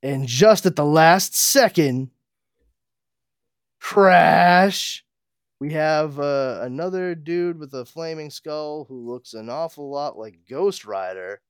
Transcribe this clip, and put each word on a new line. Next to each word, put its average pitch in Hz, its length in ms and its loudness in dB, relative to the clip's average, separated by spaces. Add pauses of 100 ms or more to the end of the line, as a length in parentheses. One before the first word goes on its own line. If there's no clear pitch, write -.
and 135 220 -4
just 175 400 4
at 180 80 0
the 147 100 0
last 160 520 4
second, 139 720 2 (1700)
crash, 180 1200 4 (560)
we 147 120 -8
have, 151 460 -2
uh, 139 440 -4
another 175 520 -8
dude 170 440 -6
with 143 160 -18
a 127 100 -10
flaming 160 460 -14
skull 151 580 -12
who 123 220 -16
looks 123 240 -14
an 110 140 -14
awful 147 420 -10
lot 143 280 -8
like 104 300 -18
Ghost 185 360 -4
Rider 95 640 -10